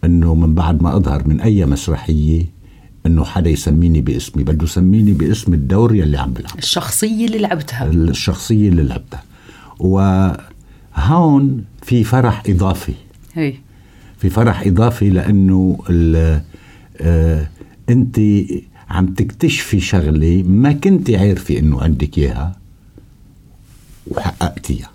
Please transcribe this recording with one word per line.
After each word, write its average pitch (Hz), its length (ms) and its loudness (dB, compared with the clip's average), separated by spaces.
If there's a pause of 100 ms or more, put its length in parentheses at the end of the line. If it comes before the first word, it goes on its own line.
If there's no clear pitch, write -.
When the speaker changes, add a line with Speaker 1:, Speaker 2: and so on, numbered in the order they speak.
Speaker 1:
إنه 82 300 2
من 80 200 2
بعد 80 280 0
ما - 140 0
أظهر 71 320 0
من 76 120 0
أي 101 260 2
مسرحية 78 800 -2 (600)
إنه 80 180 2
حدا 87 260 -2
يسميني 78 500 2
باسمي، - 440 -4
بده 76 200 -2
يسميني 98 480 2
باسم 90 420 0
الدور 98 400 2
يلي 76 240 0
عم 65 140 -4
بلعب. - 260 -12
Speaker 2:
الشخصية 220 680 -4
اللي 220 120 -4
لعبتها. 151 480 -4
Speaker 1:
الشخصية 87 800 0
اللي 82 140 4
لعبتها. 64 400 -6 (560)
وهون 101 1900 0 (180)
في 120 220 0
فرح 123 440 0
إضافي. 92 440 -2 (420)
Speaker 2:
هي. 147 200 -4 (640)
Speaker 1:
في 95 120 0
فرح 110 360 0
إضافي 101 440 2
لأنه 95 680 2 (120)
ال-، 80 500 2 (600)
آه، 80 480 0 (400)
أنت 120 320 2 (680)
عم 92 160 0
تكتشفي 113 720 -2
شغلة 82 680 0
ما 113 260 4
كنتي 147 440 2
عارفة 92 420 0
إنه 71 240 0
عندك 76 360 -2
إياها 71 380 -2 (1500)
وحققتيها. - 880 -6